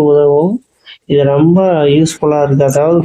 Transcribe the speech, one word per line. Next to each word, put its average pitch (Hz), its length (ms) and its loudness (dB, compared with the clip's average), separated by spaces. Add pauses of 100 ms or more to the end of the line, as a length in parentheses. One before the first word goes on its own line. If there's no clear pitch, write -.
உதவும். 147 500 0 (540)
இது 143 160 0
ரொம்ப 151 360 2 (300)
யூஸ்ஃபுல்லா 151 520 -2
இருக்கு. 143 220 0
அதாவது 147 420 0